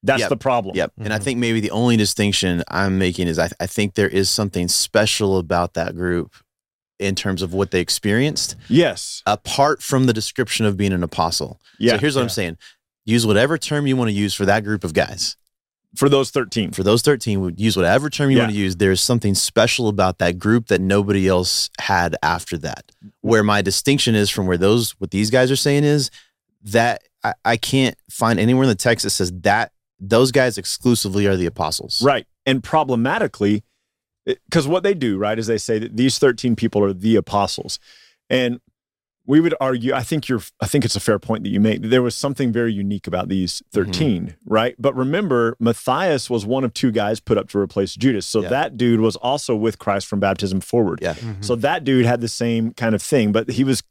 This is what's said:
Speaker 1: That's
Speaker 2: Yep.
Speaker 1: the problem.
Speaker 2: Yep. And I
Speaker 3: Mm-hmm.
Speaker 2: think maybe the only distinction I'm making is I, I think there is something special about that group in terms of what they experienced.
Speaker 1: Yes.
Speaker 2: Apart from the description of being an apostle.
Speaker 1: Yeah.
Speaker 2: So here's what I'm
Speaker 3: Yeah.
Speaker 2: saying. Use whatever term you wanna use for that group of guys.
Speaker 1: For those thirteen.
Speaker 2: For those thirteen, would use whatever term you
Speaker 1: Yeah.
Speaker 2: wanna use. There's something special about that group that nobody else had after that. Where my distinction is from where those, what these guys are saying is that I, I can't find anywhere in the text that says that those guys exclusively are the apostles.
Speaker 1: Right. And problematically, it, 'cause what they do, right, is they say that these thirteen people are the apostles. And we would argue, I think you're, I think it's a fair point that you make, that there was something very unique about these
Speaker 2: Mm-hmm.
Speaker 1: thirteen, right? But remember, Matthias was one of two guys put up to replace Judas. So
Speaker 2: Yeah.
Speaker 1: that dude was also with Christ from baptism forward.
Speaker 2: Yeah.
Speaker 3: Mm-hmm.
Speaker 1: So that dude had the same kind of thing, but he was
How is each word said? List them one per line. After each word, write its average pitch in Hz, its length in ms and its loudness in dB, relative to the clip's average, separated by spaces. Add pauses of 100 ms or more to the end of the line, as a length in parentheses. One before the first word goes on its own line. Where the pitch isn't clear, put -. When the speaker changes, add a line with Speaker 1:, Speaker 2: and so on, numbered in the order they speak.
Speaker 1:
That's 135 180 2
Speaker 2:
Yep. 104 80 0
Speaker 1:
the 135 80 0
problem. 113 380 -2
Speaker 2:
Yep. 90 240 -2
And 107 140 -4
I 107 40 -2
Speaker 3:
Mm-hmm. 104 60 -6
Speaker 2:
think 123 160 -2
maybe 113 220 0
the 104 100 -2
only 117 260 4
distinction 98 720 0
I'm 95 320 0
making 90 280 0
is 80 120 -2
I, 85 100 0 (100)
I 80 80 -2
think 104 280 -4
there 101 120 2
is 95 220 0
something 95 380 -2
special 101 720 0
about 87 340 -2
that 82 220 -6
group 87 400 -4 (640)
in 98 160 -2
terms 95 260 -4
of 87 120 -6
what 95 180 0
they 92 80 2
experienced. 107 760 -2 (120)
Speaker 1:
Yes. - 580 0
Speaker 2:
Apart 139 560 0
from 131 240 0
the 120 80 4
description 110 520 -2
of 101 120 0
being 98 160 0
an 87 100 0
apostle. 82 580 -4 (160)
Speaker 1:
Yeah. 113 160 2
Speaker 2:
So - 60 2
here's 143 160 0
what 135 80 0
I'm 117 40 -2
Speaker 3:
Yeah. 107 60 -6
Speaker 2:
saying. 85 240 -6 (480)
Use 113 200 2
whatever 117 320 4
term 147 300 -2
you 131 80 2
wanna 120 160 0
use 101 220 0
for 101 120 -2
that 101 180 2
group 104 200 -4
of 82 100 -4
guys. - 440 -2 (580)
Speaker 1:
For 139 120 2
those 139 220 2
thirteen. 110 420 -4
Speaker 2:
For 92 120 -4
those 107 180 4
thirteen, 117 400 0
would 90 180 -4
use 104 160 0
whatever 101 340 2
term 143 220 0
you 131 60 6
Speaker 1:
Yeah. 123 60 4
Speaker 2:
wanna 110 100 -2
use. 98 220 -2
There's 95 260 2
something 110 320 0
special 113 540 2
about 95 320 0
that 90 200 0
group 113 280 2
that 95 140 2
nobody 98 460 2
else 90 420 0 (100)
had 85 420 0
after 85 380 -2
that. 71 320 -12 (300)
Where 107 220 4
my 104 180 2
distinction 120 540 0
is 104 140 2
from 98 160 -2
where 90 120 2
those, 107 420 2
what 95 120 -8
these 107 180 0
guys 127 220 4
are 139 40 2
saying 143 300 2
is 147 260 0 (520)
that 113 400 0 (200)
I, 104 100 -2 (100)
I 117 140 2
can't 131 380 0 (140)
find 113 300 0
anywhere 123 240 4
in 135 60 4
the 110 60 2
text 113 280 0
that 101 80 -2
says 87 200 -2 (100)
that 104 300 2 (300)
those 113 300 2
guys 127 260 2
exclusively 101 720 0
are 98 100 2
the 90 80 0
apostles. - 560 -4
Speaker 1:
Right. 131 240 2 (200)
And 131 180 0
problematically, 131 1000 0 (600)
it, - 140 -4 (120)
'cause 156 160 2
what 175 160 0
they 202 100 2
do, 123 240 -2
right, 104 220 -2
is 110 80 -4
they 113 100 0
say 110 220 -2
that 110 180 -8
these 127 220 2
thirteen 123 360 4
people 107 280 0
are 98 100 2
the 104 220 2
apostles. - 640 -2 (500)
And 123 300 0 (640)
we 143 140 4
would 165 200 2
argue, 131 340 -2
I 127 80 -2
think 147 260 -4
you're, 117 140 -2 (180)
I - 80 -4
think 143 180 0
it's 104 100 -2
a 101 40 -4
fair 104 200 0
point 113 240 -6
that 101 60 -6
you 98 100 0
make, 107 240 2
that 110 60 -6
there 127 120 4
was 123 140 -2
something 139 360 -2
very 117 220 -2
unique 101 340 -6
about 90 220 -4
these 92 320 -4
Speaker 2:
Mm-hmm. - 100 -20 (200)
Speaker 1:
thirteen, 90 440 -2 (100)
right? 110 340 0
But 127 160 0
remember, 127 640 0
Matthias 131 680 0
was 117 160 -2
one 127 180 -2
of 120 100 -4
two 127 180 0
guys 107 280 -2
put - 180 0
up 98 120 -4
to 101 100 -2
replace 98 360 -2
Judas. 113 300 0
So 110 160 -2
Speaker 2:
Yeah. 90 80 -6
Speaker 1:
that 131 280 -2
dude 117 240 4
was 110 160 2
also 131 380 -2
with 107 240 -2
Christ 101 280 -2
from 101 120 -4
baptism 98 420 0
forward. 98 400 0
Speaker 2:
Yeah. 85 140 -4
Speaker 3:
Mm-hmm. 107 260 -10
Speaker 1:
So 104 160 -2
that 147 260 -2
dude 131 220 4
had 120 160 2
the 120 80 -4
same 117 440 -2
kind 113 220 -2
of 101 60 -2
thing, 110 300 2
but 110 200 0
he 127 120 0
was 135 280 0